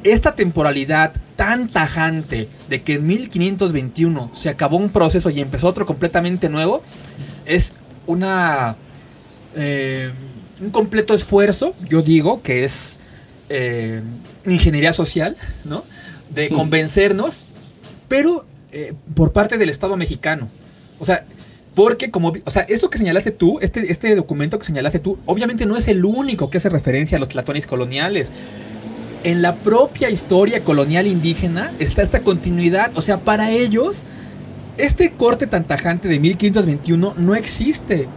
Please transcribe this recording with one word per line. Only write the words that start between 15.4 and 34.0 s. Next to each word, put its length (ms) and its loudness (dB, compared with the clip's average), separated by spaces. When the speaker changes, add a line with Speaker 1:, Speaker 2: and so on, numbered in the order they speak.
Speaker 1:
¿no? 180 -8
De 140 -2
Speaker 2:
Sí. 60 0
Speaker 1:
convencernos, 880 2
pero, 380 2
eh, 220 -10
por 200 4
parte 260 2
del 100 2
Estado 280 -4
mexicano. 500 -4
O 60 -8
sea, 200 0
porque 340 4
como 220 0
vi-, 140 -8
o 40 -10
sea, 140 0
esto 260 0
que 80 -6
señalaste 340 0
tú, 300 2
este, 300 -2
este 240 2
documento 420 -2
que 80 -8
señalaste 340 -2
tú, 280 -4
obviamente 400 0
no 100 0
es 100 0
el 180 4
único 440 0
que 80 -2
hace 120 0
referencia 480 0
a 20 0
los 100 -4
tlatoanis 380 -6
coloniales. 640 -2
En 200 2
la 120 2
propia 540 2
historia 540 2
colonial 420 2
indígena 720 0
está 240 0
esta 200 2
continuidad. 720 2
O 60 -4
sea, 180 0
para 320 0
ellos, 460 0